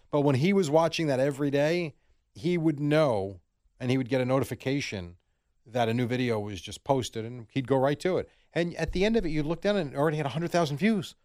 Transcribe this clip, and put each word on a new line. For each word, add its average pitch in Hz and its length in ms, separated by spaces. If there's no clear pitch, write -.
But 147 120
when 139 140
he 165 160
was 190 160
watching 160 380
that 131 140
every 143 300
day, 151 440
he 170 240
would 156 220
know, 127 600
and 127 100
he 127 80
would 123 100
get 131 120
a 127 60
notification 123 920
that 117 220
a 113 60
new 123 120
video 120 340
was 104 200
just - 240
posted, 117 400
and 117 260
he'd 131 180
go 135 80
right 139 240
to 180 180
it. 101 100
And 170 220
at 160 160
the 180 120
end 220 120
of 214 100
it, 156 40
you'd 151 160
look 165 140
down 208 160
and 151 160
it 135 40
already 151 200
had 151 100
a 135 40
hundred 160 200
thousand 151 280
views. 202 360